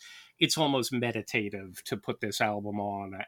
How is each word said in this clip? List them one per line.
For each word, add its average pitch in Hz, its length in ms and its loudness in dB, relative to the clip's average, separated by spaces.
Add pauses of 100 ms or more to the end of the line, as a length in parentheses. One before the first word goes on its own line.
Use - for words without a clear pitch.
(400)
it's 160 180 4
almost 139 360 4
meditative 104 920 -2
to 117 120 -2
put 113 240 -4
this 104 200 -2
album 104 380 0
on 101 480 -6